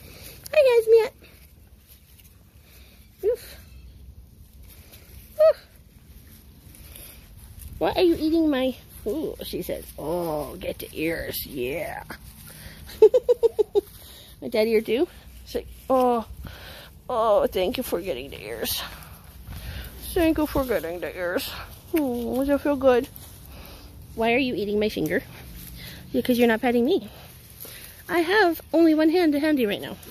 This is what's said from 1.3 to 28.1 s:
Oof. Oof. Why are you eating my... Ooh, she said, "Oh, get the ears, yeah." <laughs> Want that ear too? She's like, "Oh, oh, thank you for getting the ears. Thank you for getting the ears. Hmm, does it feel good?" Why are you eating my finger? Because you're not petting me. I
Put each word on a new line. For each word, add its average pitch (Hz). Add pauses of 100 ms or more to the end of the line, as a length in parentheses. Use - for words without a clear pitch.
Oof. - (1800)
Oof. 622 (2000)
Why 339
are 349
you 339
eating 311
my... 262 (320)
Ooh, 240
she 180
said, - (140)
"Oh, 151
get -
the -
ears, 156
yeah." 139 (1000)
<laughs> - (1400)
Want 233
that 220
ear 226
too? 262 (380)
She's -
like, - (200)
"Oh, 247 (840)
oh, 233
thank 214
you 262
for -
getting 139
the -
ears. 110 (1300)
Thank 320
you 302
for 277
getting 175
the 156
ears. 180 (440)
Hmm, 240
does 269
it 277
feel 294
good?" 254 (1080)
Why 226
are 240
you 254
eating 208
my 214
finger? 185 (880)
Because 247
you're 240
not 226
petting 240
me. 320 (960)
I 339